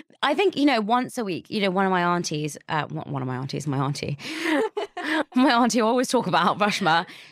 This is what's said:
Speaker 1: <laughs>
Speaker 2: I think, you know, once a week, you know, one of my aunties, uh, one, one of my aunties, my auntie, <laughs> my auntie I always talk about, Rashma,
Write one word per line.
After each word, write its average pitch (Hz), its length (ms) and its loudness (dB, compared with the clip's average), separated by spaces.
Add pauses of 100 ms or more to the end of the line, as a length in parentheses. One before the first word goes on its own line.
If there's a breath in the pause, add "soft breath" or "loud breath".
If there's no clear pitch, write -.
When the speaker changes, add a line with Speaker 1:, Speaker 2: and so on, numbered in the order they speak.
(120)
Speaker 1:
<laughs> - 120 -16
Speaker 2:
I 277 100 2
think, 370 220 2
you 285 100 4
know, 247 140 4
once 233 360 -2
a 240 80 -4
week, 175 240 -6
you 214 120 -4
know, 196 100 2
one 190 160 2
of 190 60 2
my 180 100 2
aunties, 165 560 -2 (100)
uh, 151 180 -2
one, 151 260 -8
one 135 100 -4
of 127 60 -6
my 127 80 -6
aunties, 139 320 -8
my 135 100 -2
auntie, 143 400 -4 (240 loud breath)
<laughs> 311 920 -4
my 262 180 6
auntie 233 260 2
I 214 40 2
always 247 240 2
talk 240 180 0
about, 175 320 2
Rashma, 185 480 2 (260 loud breath)